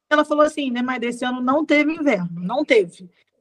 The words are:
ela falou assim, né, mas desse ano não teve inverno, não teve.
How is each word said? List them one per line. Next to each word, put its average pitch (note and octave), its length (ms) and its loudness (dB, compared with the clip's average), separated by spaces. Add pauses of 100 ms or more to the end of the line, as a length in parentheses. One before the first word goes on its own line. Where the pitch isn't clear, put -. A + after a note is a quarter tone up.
ela D4+ 160 2
falou D4 180 2
assim, D4 280 -2
né, A#3+ 100 -4
mas B3+ 180 -4
desse A#3+ 240 -6
ano B3+ 180 -4
não C#4 240 0
teve D4 280 2
inverno, F#3+ 480 -2
não B3+ 240 -4
teve. F#3 440 0 (320)